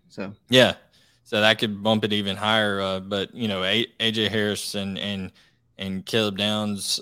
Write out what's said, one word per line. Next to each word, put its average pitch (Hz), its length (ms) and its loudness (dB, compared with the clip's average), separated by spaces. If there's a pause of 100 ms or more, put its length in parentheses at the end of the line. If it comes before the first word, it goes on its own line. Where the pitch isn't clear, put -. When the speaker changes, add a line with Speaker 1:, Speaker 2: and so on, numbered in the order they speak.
Speaker 1:
so. 101 240 -10 (160)
Speaker 2:
Yeah. 120 260 6 (500)
So 107 160 0
that 110 180 6
could 104 240 -4
bump 110 220 2
it 104 80 0
even 98 240 -2
higher. 104 440 2
Uh, 95 200 -2
but, 98 340 -4
you 117 140 -4
know, 95 160 -2
A-, 107 220 2 (120)
A 113 120 0
J 107 180 0
Harris 104 460 -2
and, 98 240 -6
and, 98 340 -6 (460)
and 95 280 -6
Caleb 107 300 0
Downs, 104 640 -2